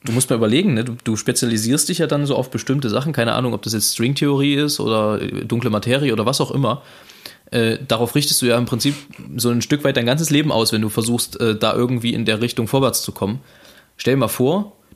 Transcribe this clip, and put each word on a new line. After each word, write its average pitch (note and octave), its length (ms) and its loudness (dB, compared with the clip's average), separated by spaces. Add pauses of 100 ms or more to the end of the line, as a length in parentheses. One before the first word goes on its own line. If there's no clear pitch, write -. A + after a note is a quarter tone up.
du A2+ 80 -2
musst B2 180 0
mal B2+ 60 2
überlegen, B2 380 2
ne? A2 100 0
Du, B2+ 180 -8
du A2 140 -2
spezialisierst A#2 720 0
dich F3 100 -2
ja E3 80 0
dann C#3+ 200 0
so C#3 100 0
auf C3 140 -2
bestimmte C3 400 -2
Sachen. C3+ 220 -2
Keine A2+ 200 0
Ahnung, A#2 220 0
ob G#2 80 -6
das A2 100 -4
jetzt A2 220 0
Stringtheorie C#3 600 2
ist D3 260 0
oder, G#2+ 400 0
äh, G2 240 -6
dunkle A#2+ 260 0
Materie B2 420 0
oder A2 140 0
was C3+ 140 2
auch C#3 100 -2
immer. C3 320 0 (680)
Äh, A2+ 360 0
darauf A#2 280 0
richtest D3 280 0
du B2+ 40 2
ja A#2+ 120 4
im A#2+ 80 0
Prinzip B2+ 280 0 (420)
so A#2+ 140 0
ein A#2+ 120 2
Stück D3 220 0
weit C#3 120 2
dein A#2 100 0
ganzes D3+ 240 2
Leben D3+ 200 4
aus, A2+ 220 2
wenn G#2+ 100 2
du G#2+ 60 0
versuchst, A#2 520 -2
äh, A2+ 160 2
da A2 180 2
irgendwie A#2+ 380 0
in A2+ 120 -2
der G#2+ 160 0
Richtung A#2+ 280 -2
vorwärts C3+ 340 2
zu G2+ 100 -8
kommen. G#2+ 280 -4 (560)
Stell A#2+ 180 0
dir C#3 60 4
mal A2+ 80 2
vor, E3 440 0 (240)